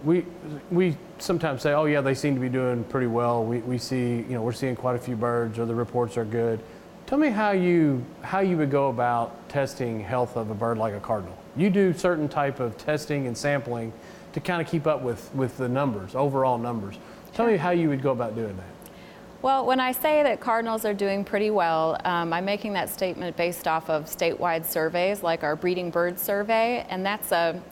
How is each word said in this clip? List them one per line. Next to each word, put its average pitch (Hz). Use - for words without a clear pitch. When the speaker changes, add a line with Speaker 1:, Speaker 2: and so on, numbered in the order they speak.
Speaker 1:
We, 170
we 175
sometimes 160
say, 147
"Oh 156
yeah, 147
they 135
seem 139
to 123
be 127
doing 123
pretty 127
well. 120
We, 120
we 123
see, 123
you 127
know, 113
we're 120
seeing 123
quite 127
a 120
few 120
birds, 117
or 117
the 117
reports 120
are 117
good." 113
Tell 277
me 302
how 214
you, 165
how 190
you 185
would 147
go 139
about 120
testing 127
health 120
of 110
a 110
bird 117
like 110
a 101
cardinal. 95
You 196
do 185
certain 156
type 139
of 117
testing 147
and 117
sampling 120
to 151
kinda 170
keep 156
up 147
with, 120
with 131
the 127
numbers, 123
overall 131
numbers. 117
Tell 233
me 226
Speaker 2:
Sure. 190
Speaker 1:
how 175
you 170
would 135
go 139
about 117
doing 107
that. -
Speaker 2:
Well, 262
when 262
I 254
say 302
that 240
cardinals 226
are 208
doing 196
pretty 214
well, 165
um, 170
I'm 180
making 208
that 180
statement 180
based 175
off 160
of 156
statewide 165
surveys, 175
like 165
our 151
breeding 180
bird 175
survey, 226
and 185
that's 208
a 170